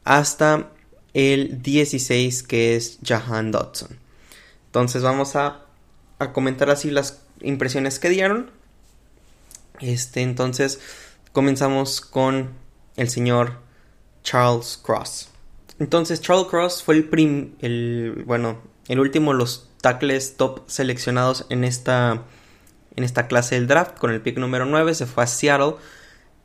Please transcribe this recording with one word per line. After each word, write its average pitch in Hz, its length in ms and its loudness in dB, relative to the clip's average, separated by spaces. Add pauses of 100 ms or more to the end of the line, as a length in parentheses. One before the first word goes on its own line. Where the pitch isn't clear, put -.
hasta 151 680 2 (420)
el 135 480 2
dieciséis, 127 800 0
que 117 360 2
es - 280 -8
Jahan 110 460 -2
Dotson. - 480 -6 (680)
Entonces 123 360 -2
vamos 135 340 0
a, 143 300 -2 (540)
a 135 140 -6
comentar 131 360 0
así 143 220 0
las 139 320 -4 (160)
impresiones 135 580 -2
que 175 120 0
dieron. 196 420 0 (1300)
Este, 123 420 -4
entonces 127 580 -2 (520)
comenzamos 135 720 0
con 131 500 -2 (440)
el 123 140 -2
señor 120 500 0 (640)
Charles 123 600 2
Cross. - 460 -4 (500)
Entonces 165 420 0
Charles 185 260 2
Cross 175 360 0
fue 156 120 4
el 156 100 4
prim-, 151 540 2
el, 120 680 -4
bueno, 117 320 -2 (280)
el 127 120 0
último 143 320 2
de 135 80 2
los 123 300 -4 (120)
tackles 131 540 0
top 131 320 -2
seleccionados 127 840 -2
en 123 140 0
esta, 123 640 0 (680)
en 123 80 -2
esta 123 220 -2
clase 123 300 0
del 123 100 0
draft. 156 320 2
Con 120 140 0
el 113 100 -2
pick 123 160 -4
número 127 300 -2
nueve 160 260 2
se 131 140 -4
fue 123 160 0
a 117 40 2
Seattle 143 480 2 (680)